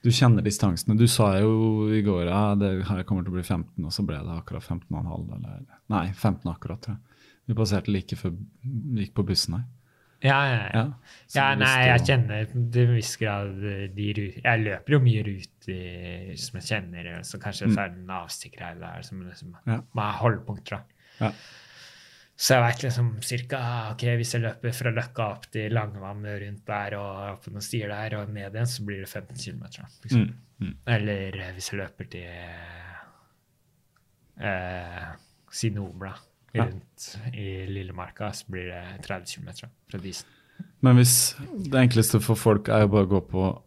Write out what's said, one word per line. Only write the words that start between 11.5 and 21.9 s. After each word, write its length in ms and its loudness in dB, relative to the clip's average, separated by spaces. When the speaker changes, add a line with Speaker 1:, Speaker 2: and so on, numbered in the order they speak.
Speaker 1:
du 40 -2
Speaker 2:
nei, 80 6
Speaker 1:
visste 200 6
Speaker 2:
jeg 120 8
Speaker 1:
jo. 120 2
Speaker 2:
kjenner 640 2
til 160 6
en 60 6
viss 220 0
grad, 460 -2
eh, 240 -4
de 260 -4
ru-, 300 -6
jeg 240 4
løper 300 2
jo 20 8
mye 240 6
ruter 1120 -8
som 240 -10
jeg 80 -12
kjenner, 420 -6
så 160 -12
kanskje 280 -4
Speaker 1:
Mm. 60 4
Speaker 2:
så 60 2
er 100 -2
det 140 -14
en 160 -10
avstikker 400 -12
her 160 -12
der 260 -12
som 220 -12
liksom 320 -16
Speaker 1:
Ja. 140 0
Speaker 2:
må 60 -2
ha 100 -2
holdepunkter, 580 -2
da. 140 -8
Speaker 1:
Ja. 120 0